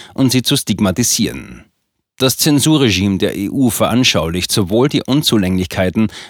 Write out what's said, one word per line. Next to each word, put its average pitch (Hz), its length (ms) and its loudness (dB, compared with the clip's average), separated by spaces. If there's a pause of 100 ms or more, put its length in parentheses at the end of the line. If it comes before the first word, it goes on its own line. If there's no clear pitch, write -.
(160)
und 131 160 2
sie 127 120 0
zu 143 140 0
stigmatisieren. 92 1080 -2 (520)
Das 131 200 0
Zensurregime 127 840 2
der 95 180 -2
E 98 120 -4
U 127 220 0
veranschaulicht 92 840 0
sowohl 110 360 2
die - 140 -2
Unzulänglichkeiten 98 1040 0 (240)